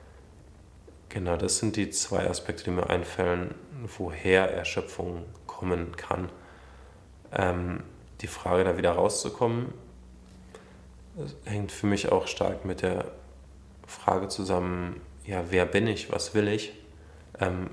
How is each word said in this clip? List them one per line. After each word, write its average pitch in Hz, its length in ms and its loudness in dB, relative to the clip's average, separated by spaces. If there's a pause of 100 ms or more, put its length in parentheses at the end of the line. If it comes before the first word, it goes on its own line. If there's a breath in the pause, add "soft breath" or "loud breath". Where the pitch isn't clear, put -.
(1080 loud breath)
Genau, 87 280 0
das 92 220 0
sind 110 180 0
die 101 140 0
zwei 92 380 0
Aspekte, - 360 -4
die 92 60 -2
mir 90 200 2
einfallen, 90 640 0 (440)
woher 92 540 4
Erschöpfung 90 720 -4 (220)
kommen 85 500 -2
kann. 90 340 -4 (1040 loud breath)
Ähm, 90 500 0 (380)
die - 80 -6
Frage, 92 360 2
da 90 120 4
wieder 92 160 4
rauszukommen, 113 800 2 (1700 loud breath)
hängt 104 280 -4
für - 140 -2
mich 101 240 2
auch 95 160 6
stark - 380 0
mit 92 180 -4
der 92 220 0 (800)
Frage 95 420 2
zusammen, 90 720 -2 (260)
ja, 92 240 -2
wer 90 160 6
bin 107 200 4
ich, 101 240 -2
was - 240 -2
will 104 140 4
ich? 107 240 -2 (680 loud breath)
Ähm, 92 320 0